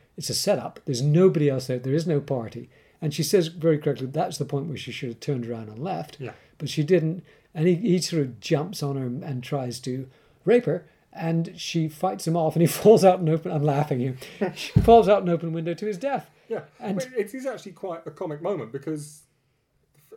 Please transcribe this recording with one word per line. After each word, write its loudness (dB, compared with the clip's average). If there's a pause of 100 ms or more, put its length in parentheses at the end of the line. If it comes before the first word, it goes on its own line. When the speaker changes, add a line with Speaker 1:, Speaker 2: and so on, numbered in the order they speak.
(180)
Speaker 1:
it's -10
a -4
setup. -2
There's -2
nobody 4
else -2
there. -2
There -2
is 0
no 2
party. -6 (340)
And -2
she -4
says 2
very 0
correctly, -4
that's -6
the -4
point -6
where -8
she -12
should -8
have -14
turned -4
around -10
and -16
left. -8
Speaker 2:
Yeah. -10 (240)
Speaker 1:
But -8
she -2
didn't. 2 (320)
And 2
he, 4
he 2
sort -2
of -6
jumps -2
on -4
her -6
and, -6
and -8
tries -6
to -8 (380)
rape 4
her. -4 (260)
And -2
she -4
fights -4
him 0
off 0
and 4
he 6
<laughs> -2
falls 10
out 8
in 2
open... 0
I'm 0
laughing 0
here. -2 (400)
She 2
falls 8
out 6
an 0
open 0
window -4
to -6
his -4
death. -4 (200)
Speaker 2:
Yeah. -6 (180)
Speaker 1:
And -4
Speaker 2:
But -4
it -4
is -10
actually -10
quite -10
a -12
comic -10
moment -6
because -10 (960)